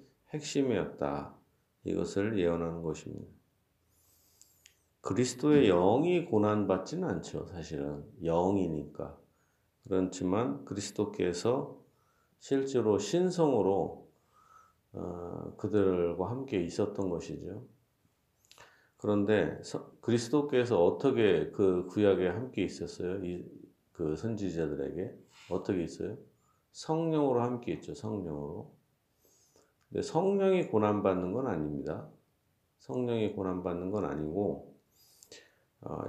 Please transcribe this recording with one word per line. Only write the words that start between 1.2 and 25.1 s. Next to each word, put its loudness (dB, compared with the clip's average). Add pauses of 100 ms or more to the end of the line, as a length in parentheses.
이것을 0
예언하는 0
것입니다. -6 (1800)
그리스도의 4
영이 4
고난 2
받지는 -2
않죠. -6
사실은 -8 (180)
영이니까. 0 (680)
그렇지만 0
그리스도께서 -2 (580)
실제로 2
신성으로, 2 (840)
어, -10
그들과 2
함께 -2
있었던 -2
것이죠. -8 (1300)
그런데 2
서-, -10 (100)
그리스도께서 2
어떻게 4
그 2
구약에 4
함께 -2
있었어요? -6
이, -6 (480)
그 -2
선지자들에게 -4 (380)